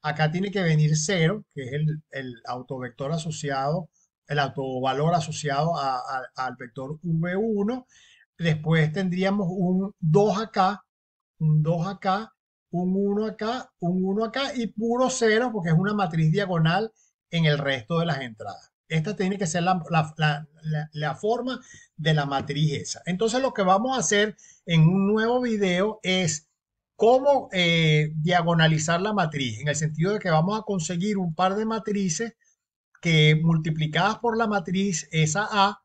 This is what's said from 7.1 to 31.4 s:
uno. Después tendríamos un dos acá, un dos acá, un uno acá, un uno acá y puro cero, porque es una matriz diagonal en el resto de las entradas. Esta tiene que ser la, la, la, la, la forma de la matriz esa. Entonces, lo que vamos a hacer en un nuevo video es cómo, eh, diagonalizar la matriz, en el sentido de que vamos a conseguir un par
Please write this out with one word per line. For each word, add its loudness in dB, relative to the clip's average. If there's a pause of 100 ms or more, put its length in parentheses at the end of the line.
uno. -2 (500)
Después 2
tendríamos 0
un 0
dos 4
acá, 0 (540)
un 2
dos 0
acá, -4 (380)
un -2
uno 0
acá, -6
un 0
uno 0
acá -4
y -2
puro 0
cero, 2
porque -4
es 4
una 2
matriz 2
diagonal 2 (380)
en 2
el 2
resto -2
de 0
las -2
entradas. -14 (160)
Esta -2
tiene -2
que -2
ser -2
la, 0
la, 0
la, -2 (160)
la, -4
la -6
forma -4 (360)
de 2
la 0
matriz -2
esa. -10
Entonces, -2
lo -2
que -2
vamos 2
a -2
hacer 0 (300)
en 6
un 4
nuevo 2
video 0
es -2 (480)
cómo, 4
eh, 2
diagonalizar 2
la -2
matriz, -2
en -4
el 0
sentido -2
de -2
que -4
vamos 2
a -10
conseguir -4
un -4
par 0